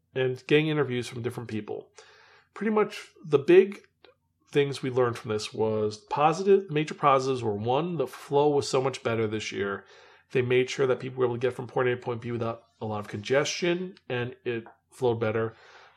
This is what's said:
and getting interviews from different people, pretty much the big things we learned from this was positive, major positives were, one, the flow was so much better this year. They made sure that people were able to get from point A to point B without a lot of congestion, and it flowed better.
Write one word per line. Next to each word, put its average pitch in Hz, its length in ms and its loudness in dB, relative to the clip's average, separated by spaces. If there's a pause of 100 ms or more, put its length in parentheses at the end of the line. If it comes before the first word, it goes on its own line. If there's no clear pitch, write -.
(160)
and 127 320 0
getting 156 200 6
interviews 127 400 0
from 123 140 -10
different 117 280 -6
people, 104 400 -8 (640)
pretty 214 180 -2
much 208 360 0 (180)
the 147 140 2
big 190 420 6 (680)
things 139 320 0
we 131 100 -4
learned 120 260 2
from 113 140 -8
this 107 220 -4
was 107 440 -2
positive, 190 720 2
major 151 240 -2
positives 135 500 2
were, 104 120 -2
one, 139 420 -2
the 131 100 -2
flow 143 400 0
was 143 220 2
so 135 120 2
much 131 220 -4
better 113 240 0
this 107 240 -6
year. 101 320 -4 (480)
They 131 100 2
made 127 280 2
sure 139 180 0
that 123 120 0
people 127 200 -10
were 127 60 4
able 120 100 0
to 117 60 -6
get 123 120 0
from 127 140 -10
point 127 220 0
A 123 60 0
to 123 60 -12
point 117 200 -6
B 117 100 -8
without 117 320 -4 (160)
a 113 60 -8
lot 107 140 -6
of 104 100 -12
congestion, 170 840 -2 (120)
and 123 280 -6 (100)
it 113 200 -4 (240)
flowed 120 300 0
better. 113 360 0 (420)